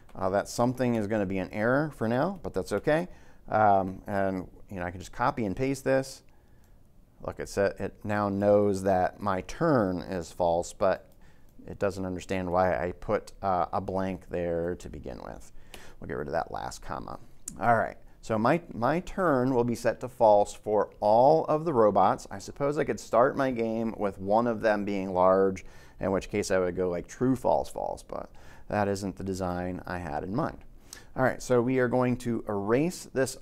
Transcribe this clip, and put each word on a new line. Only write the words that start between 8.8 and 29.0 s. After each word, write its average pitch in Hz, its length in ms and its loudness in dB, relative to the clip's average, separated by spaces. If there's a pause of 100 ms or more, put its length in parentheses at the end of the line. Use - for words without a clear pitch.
that 92 380 2
my 95 220 -2
turn 107 600 2
is 90 280 -6
false, 85 420 0
but - 360 0 (580)
it - 120 -12
doesn't 95 260 -2
understand 92 480 -4
why 90 240 4
I 87 160 -2
put, - 400 -4 (100)
uh, 92 300 0
a 101 80 -2
blank 95 480 -4
there 85 460 -2
to - 160 -12
begin 64 340 -12
with. - 280 -14 (460)
We'll - 100 -12
get 67 100 -4
rid 71 100 -6
of 69 40 -8
that 80 180 -2
last 53 320 -10
comma. 58 360 -10 (400)
All 117 180 4
right, 101 200 -2 (240)
so 110 180 -2
my, 127 220 2 (140)
my 143 260 0
turn 135 540 0
will 120 100 4
be 120 100 -2
set 113 260 -2
to 127 80 -8
false 104 440 6
for 107 380 0 (100)
all 123 460 6
of 156 180 0
the 170 80 0
robots. 107 580 4
I 98 80 -12
suppose 143 380 -4
I 151 80 0
could 120 160 -4
start 123 380 4
my 135 120 0
game 113 460 -2
with 101 220 -4
one 104 280 2
of 113 140 0
them 104 240 2
being 98 300 -4
large, 95 500 4 (360)
in 95 100 0
which 95 180 -2
case 104 220 -2
I 95 80 4
would 90 180 0
go, 92 140 0
like, 87 180 -4
true, 127 280 0
false, 78 340 0
false, 50 320 -8
but - 280 -12 (380)
that 104 180 0
isn't 98 300 -4